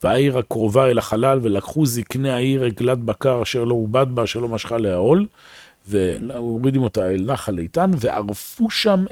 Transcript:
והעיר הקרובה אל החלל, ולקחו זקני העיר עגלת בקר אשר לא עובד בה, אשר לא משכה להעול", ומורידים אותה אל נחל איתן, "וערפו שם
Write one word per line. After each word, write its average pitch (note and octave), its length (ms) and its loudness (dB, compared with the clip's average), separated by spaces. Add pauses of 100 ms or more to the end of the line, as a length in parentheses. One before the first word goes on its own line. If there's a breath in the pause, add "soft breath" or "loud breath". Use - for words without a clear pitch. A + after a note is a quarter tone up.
והעיר C3 340 2
הקרובה A2+ 520 2
אל A#2+ 80 4
החלל, B2+ 440 2
ולקחו A2+ 440 0
זקני B2+ 440 -2
העיר C3 340 0
עגלת B2 360 0
בקר A#2+ 420 0
אשר A#2 220 -2
לא A#2+ 100 2
עובד A#2 360 2
בה, A#2+ 140 0
אשר A2 160 -4
לא A#2+ 80 -2
משכה A#2 300 -4
להעול", A2+ 500 2 (600 loud breath)
ומורידים A#2 960 -2
אותה G2 280 0
אל F#2+ 140 0
נחל G#2 340 -4
איתן, E3+ 380 0
"וערפו A#2+ 720 -4
שם G3 420 2